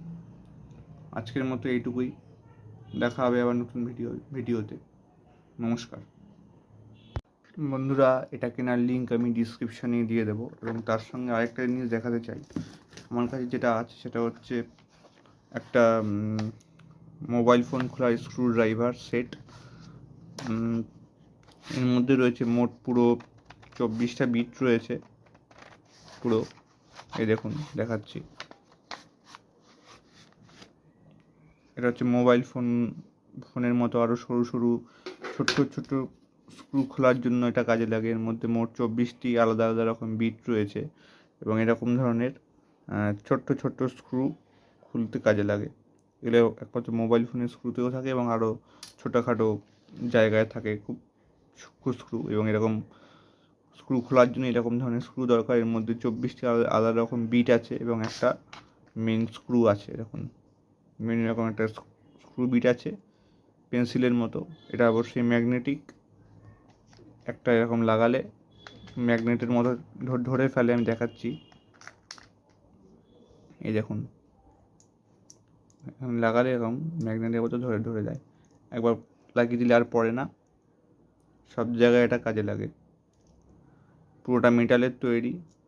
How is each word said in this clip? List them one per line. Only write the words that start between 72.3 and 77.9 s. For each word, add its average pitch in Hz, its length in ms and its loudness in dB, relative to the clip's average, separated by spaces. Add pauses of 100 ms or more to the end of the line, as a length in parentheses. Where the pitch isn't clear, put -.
এই 110 120 -4
দেখুন, 107 260 -2 (1900)
এখানে 123 340 -6
লাগালে 117 340 4
এরকম 117 200 -2 (300)
ম্যাগনেটের 113 400 -2
মতো 120 140 -4
ধরে, 120 200 -2
ধরে 110 260 -4